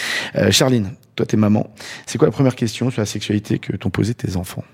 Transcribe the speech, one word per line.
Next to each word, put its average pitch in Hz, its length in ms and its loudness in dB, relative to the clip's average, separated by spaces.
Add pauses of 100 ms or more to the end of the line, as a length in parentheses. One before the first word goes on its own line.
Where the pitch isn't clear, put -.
(340)
Euh, 101 160 4
Charline, 117 400 4 (240)
toi, 113 120 -2
t'es - 100 0
maman. 107 340 4 (360)
C'est - 100 -6
quoi 151 120 6
la - 40 2
première 131 220 2
question 120 360 -2
sur 117 120 -2
la 104 40 0
sexualité 107 520 -2
que - 180 -6
t'ont - 140 -4
posée 104 240 0
tes 92 220 -4
enfants ? - 380 -6